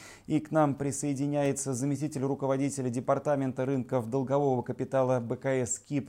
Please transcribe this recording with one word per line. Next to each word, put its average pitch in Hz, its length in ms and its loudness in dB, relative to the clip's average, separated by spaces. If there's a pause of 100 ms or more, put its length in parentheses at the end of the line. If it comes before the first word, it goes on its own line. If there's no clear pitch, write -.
(260)
И 156 140 2
к 156 100 -8
нам 151 240 4
присоединяется 143 960 0
заместитель 139 500 -2
руководителя 135 680 0
Департамента 135 720 0
рынков 127 460 0
долгового 131 520 2
капитала 127 580 0
Б 120 160 -4
К 127 100 -6
С 131 320 0
КИП - 300 -4